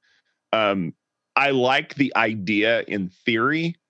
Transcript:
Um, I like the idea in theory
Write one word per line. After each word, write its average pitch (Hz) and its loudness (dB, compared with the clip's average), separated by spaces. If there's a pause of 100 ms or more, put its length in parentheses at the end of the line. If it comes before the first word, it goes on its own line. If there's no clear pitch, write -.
(520)
Um, 98 0 (400)
I 139 2
like 135 0
the 139 0
idea 110 0
in 95 -4
theory 147 -2 (140)